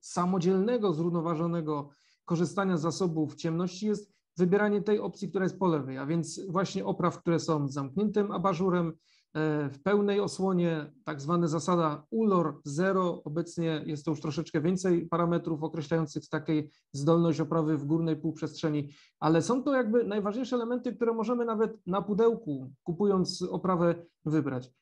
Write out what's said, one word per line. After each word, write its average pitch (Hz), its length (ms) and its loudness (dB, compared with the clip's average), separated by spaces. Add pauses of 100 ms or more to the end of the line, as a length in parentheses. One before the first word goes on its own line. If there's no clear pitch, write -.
samodzielnego, 190 920 2
zrównoważonego 165 960 -2 (360)
korzystania 180 520 0
z 147 40 -2
zasobów 160 520 -2
w - 20 -20
ciemności 175 520 -4
jest 208 260 -4 (240)
wybieranie 202 440 4
tej 208 180 2
opcji, 196 300 -6
która 190 160 -2
jest - 140 -2
po 190 80 2
lewej, 135 300 0
a 139 80 -8
więc 160 440 -2
właśnie 190 360 -2
opraw, 180 340 0
które 165 200 2
są 151 280 0
z 131 60 -6
zamkniętym 202 580 0
abażurem, 175 560 2
e, 151 840 -4
w 131 140 -14
pełnej 202 360 2
osłonie, 175 720 0 (100)
tak 151 180 -8
zwana 170 260 2
zasada 160 600 0
ulor 185 540 2
zero. 180 600 0
Obecnie 160 640 -2
jest 151 200 -6
to 165 60 0
już 147 100 -4
troszeczkę 156 400 -4
więcej 175 460 2
parametrów 170 560 0
określających 160 680 -4
takiej 156 400 -2 (240)
zdolność 165 460 4
oprawy 156 380 0
w 139 80 -6
górnej 160 300 0
półprzestrzeni, 151 720 -4 (300)
ale 160 220 4
są 240 220 0
to 285 120 2
jakby 233 280 2
najważniejsze 208 520 -2
elementy, 247 380 -2
które 233 200 0
możemy 233 320 -2
nawet 220 420 -2
na 190 140 0
pudełku, 202 720 0 (120)
kupując 185 580 0
oprawę, 175 540 0 (300)
wybrać. 135 460 -2 (100)